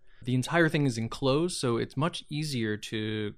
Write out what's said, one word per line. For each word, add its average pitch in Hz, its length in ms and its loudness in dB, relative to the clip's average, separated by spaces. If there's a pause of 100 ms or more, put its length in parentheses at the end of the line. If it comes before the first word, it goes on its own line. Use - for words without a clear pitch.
(220)
The 123 120 0
entire 156 340 4
thing 151 160 2
is 120 140 2
enclosed, 139 580 0
so 120 220 0
it's 120 180 -4
much 165 320 -2
easier 135 480 -2
to 107 600 -4